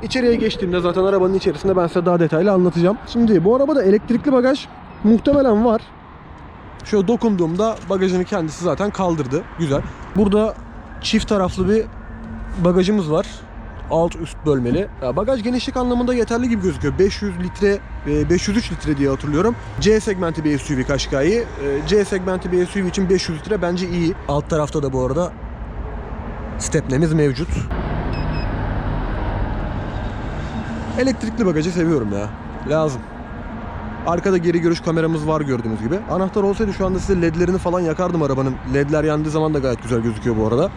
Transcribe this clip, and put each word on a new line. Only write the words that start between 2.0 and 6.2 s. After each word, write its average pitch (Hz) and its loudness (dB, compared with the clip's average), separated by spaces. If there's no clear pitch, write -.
daha 175 4
detaylı 170 4
anlatacağım. 180 4
Şimdi 220 4
bu 226 6
arabada 277 4
elektrikli 214 4
bagaj 262 4
muhtemelen 233 4
var. 226 4